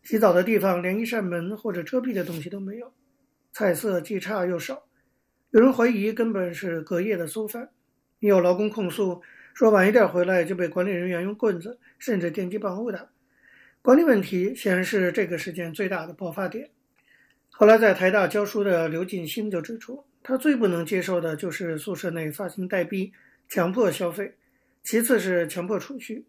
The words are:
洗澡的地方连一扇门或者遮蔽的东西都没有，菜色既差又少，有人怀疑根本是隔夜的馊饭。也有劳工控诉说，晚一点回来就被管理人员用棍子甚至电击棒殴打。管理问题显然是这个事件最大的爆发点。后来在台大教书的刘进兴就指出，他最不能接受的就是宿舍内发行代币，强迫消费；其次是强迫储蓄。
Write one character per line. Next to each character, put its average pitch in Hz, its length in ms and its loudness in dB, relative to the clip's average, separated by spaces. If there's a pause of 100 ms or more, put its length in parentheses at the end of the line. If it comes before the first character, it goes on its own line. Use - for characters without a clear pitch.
洗 - 160 -4
澡 208 160 6
的 180 100 4
地 214 140 2
方 185 240 0
连 190 180 -4
一 233 60 -4
扇 226 180 -4
门 175 320 -6
或 214 160 -8
者 175 120 -6
遮 254 160 -4
蔽 254 120 -4
的 190 120 -4
东 165 180 -8
西 170 80 -12
都 196 100 -12
没 196 180 -12
有， 247 140 -18 (600)
菜 196 220 0
色 185 280 -2
既 190 180 -6
差 185 260 -4
又 180 120 -2
少， 262 260 -10 (680)
有 226 100 10
人 262 100 8
怀 247 160 2
疑 214 240 0
根 226 220 -2
本 180 200 -2
是 165 280 -6
隔 175 180 -4
夜 202 160 -2
的 170 120 -6
馊 214 200 -8
饭。 240 220 -12 (500)
也 208 100 2
有 190 100 8
劳 180 140 4
工 208 160 0
控 208 200 -4
诉 180 320 -4 (320)
说， 220 160 4
晚 196 180 6
一 214 40 4
点 214 160 6
回 175 180 2
来 180 180 2
就 180 120 -4
被 175 120 -2
管 180 180 -2
理 202 60 -2
人 180 160 -4
员 175 160 -4
用 202 120 -6
棍 202 240 0
子 208 200 -14 (200)
甚 208 200 -2
至 170 120 -2
电 180 180 -6
击 202 80 -6
棒 190 180 -4
殴 220 160 -6
打。 - 180 -12 (720)
管 254 160 8
理 339 60 6
问 233 180 4
题 190 340 -2
显 190 200 0
然 185 80 0
是 185 280 0
这 185 160 0
个 170 100 -4
事 175 160 -8
件 170 180 -8
最 185 160 -4
大 175 180 -6
的 165 80 -16
爆 170 180 -10
发 185 160 -6
点。 247 220 -10 (800)
后 - 180 6
来 220 100 10
在 220 160 6
台 185 160 2
大 190 180 4
教 208 180 0
书 202 180 -4
的 170 240 2
刘 165 180 -4
进 175 220 -8
兴 214 220 -6
就 180 120 -4
指 226 160 -12
出， 262 260 -16 (200)
他 262 140 -2
最 285 180 2
不 226 120 0
能 170 180 0
接 185 160 -2
受 175 200 -2
的 160 140 -2
就 170 160 -6
是 165 260 -6
宿 175 180 -8
舍 180 140 -6
内 160 220 -6
发 190 160 -8
行 180 200 -8
代 185 160 0
币， 190 280 -4 (360)
强 180 240 0
迫 202 200 2
消 175 200 -4
费； 196 240 -10 (480)
其 226 180 0
次 240 180 2
是 180 280 0
强 175 200 -8
迫 208 120 -4
储 269 200 -12
蓄。 - 300 -14